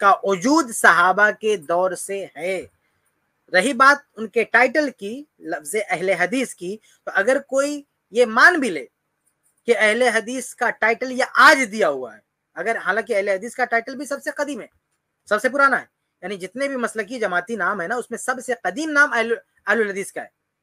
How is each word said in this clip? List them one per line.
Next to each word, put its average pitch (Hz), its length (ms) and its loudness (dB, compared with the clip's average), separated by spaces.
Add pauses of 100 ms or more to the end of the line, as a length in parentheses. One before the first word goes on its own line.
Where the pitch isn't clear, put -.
का 196 260 4
वजूद 233 460 0
सहाबा 185 580 4
के 214 260 -2
दौर 175 380 -2
से 196 420 -10
है। 170 460 -8 (720)
रही 190 220 2
बात 277 300 6 (140)
उनके 220 260 -2
title 262 460 2
की, 233 360 -12 (160)
लफ्ज़ 160 340 -8
अहले 185 380 -2
हदीस 185 400 -2
की, 190 240 -10 (280)
तो - 60 -10
अगर 233 260 2
कोई 285 460 -4 (280)
ये 233 140 4
मान 294 340 6
भी 254 100 0
ले 139 180 -8 (800)
कि 233 40 4
अहले 220 360 2
हदीस 226 460 -4
का 226 160 -4
title 254 420 -2
ये 247 140 -2 (120)
आज 277 200 8
दिया 214 300 0
हुआ 127 260 -4
है, 107 80 -20 (340)
अगर, 202 200 -2
हालांकि 202 380 -2
अहले 202 180 0
हदीस 196 220 -6
का 254 100 -2
title 233 300 -4
भी 262 120 -10
सबसे 285 320 -8
कदीम 277 220 -6
है, 147 80 -16 (600)
सबसे 208 200 -2
पुराना 269 280 2
है, 151 120 -8 (340)
यानी 190 140 -8
जितने 190 320 -8
भी 277 80 -6
मसलकी 220 420 -6
जमाती 185 380 -4
नाम 190 240 -4
है 170 80 -6
ना, 233 80 -4
उसमें 226 220 -10
सबसे 254 380 -6 (100)
कदीम 277 240 -4
नाम 294 200 4
अहल-, 233 260 -2 (300)
अहलुल 214 220 0
हदीस 190 240 -8
का 147 80 -10
है, 110 100 -14 (320)